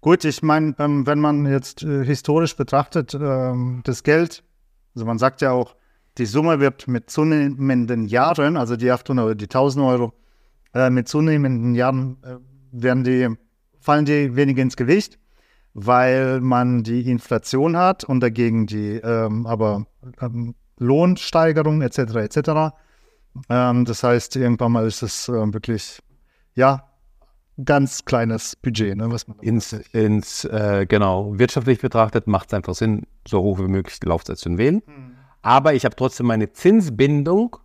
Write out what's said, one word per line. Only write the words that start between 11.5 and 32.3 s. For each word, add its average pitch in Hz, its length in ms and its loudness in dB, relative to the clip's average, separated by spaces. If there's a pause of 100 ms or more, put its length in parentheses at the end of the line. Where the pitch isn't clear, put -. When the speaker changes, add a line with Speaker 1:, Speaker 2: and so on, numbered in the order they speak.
Speaker 1:
Jahren, 127 500 -2
äh, 127 120 -18 (360)
werden 127 340 0
die, 127 240 2 (500)
fallen 151 240 2
die 143 320 0
weniger 135 260 2
ins 131 140 0
Gewicht, 147 440 0 (540)
weil 127 680 2
man 123 420 2
die 120 260 -4
Inflation 131 680 0
hat 185 260 0
und 127 160 0
dagegen 113 480 0
die, 104 300 -6
ähm, 113 500 -2
aber, 107 380 -2 (360)
ähm, 117 320 -8 (260)
Lohnsteigerung 156 1040 2
et 123 120 -2
cetera, 113 280 -2
et 107 120 -6
cetera. 156 420 -2 (720)
Ähm, 123 380 2
das 113 180 -6
heißt, 120 320 2
irgendwann 120 360 0
mal 117 160 2
ist 107 140 -6
es, - 280 -8
äh, 110 240 -2
wirklich, 107 460 -8 (560)
ja, 135 340 2 (760)
ganz 139 400 0
kleines 113 520 -2
Budget, 104 420 -4
ne, 113 140 -4
was 117 160 -8
man 110 100 -20
da - 60 -20
Speaker 2:
Ins, 113 280 -2
Speaker 1:
macht. - 220 -14
Speaker 2:
ins, 107 520 0
äh, 101 420 0
genau, 101 500 0
wirtschaftlich 123 420 2
betrachtet 113 460 0
macht's 101 280 -2